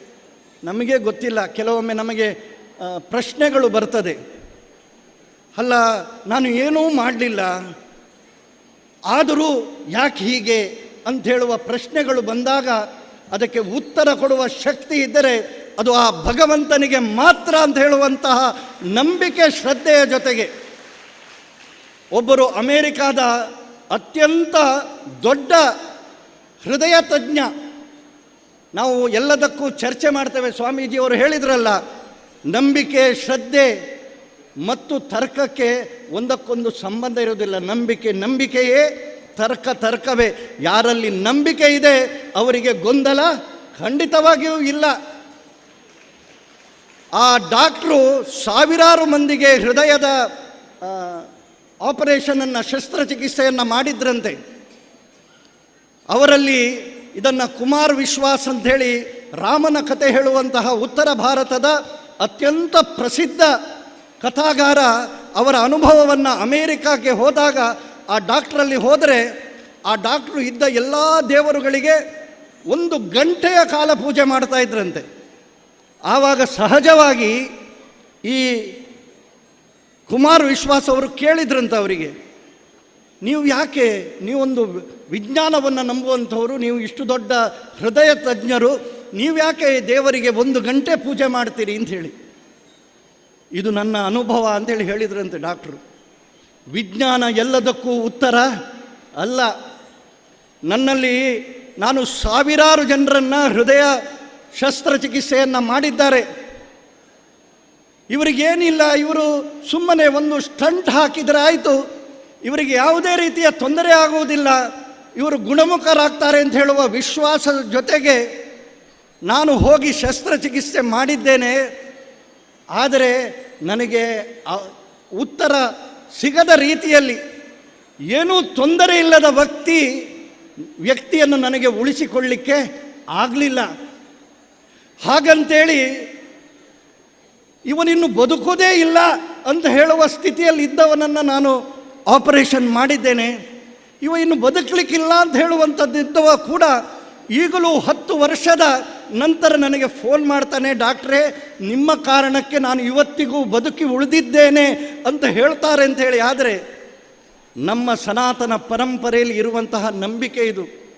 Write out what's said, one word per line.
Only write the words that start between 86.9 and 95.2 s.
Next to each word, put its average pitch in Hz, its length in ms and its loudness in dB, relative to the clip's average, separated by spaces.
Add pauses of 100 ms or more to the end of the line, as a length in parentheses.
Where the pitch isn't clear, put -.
ದೊಡ್ಡ 240 240 -4 (480)
ಹೃದಯ 285 360 4
ತಜ್ಞರು, 247 640 0 (360)
ನೀವು 302 240 -2
ಯಾಕೆ 311 500 0
ದೇವರಿಗೆ 254 420 0
ಒಂದು 247 320 0
ಗಂಟೆ 269 340 0
ಪೂಜೆ 269 300 -4
ಮಾಡ್ತೀರಿ?" 233 500 -4
ಅಂತ 214 140 -8
ಹೇಳಿ. - 480 -14 (1160)
"ಇದು 196 200 -4
ನನ್ನ 208 340 -2
ಅನುಭವ" 226 420 -2
ಅಂತೇಳಿ 214 360 -2
ಹೇಳಿದ್ರಂತೆ 196 540 -6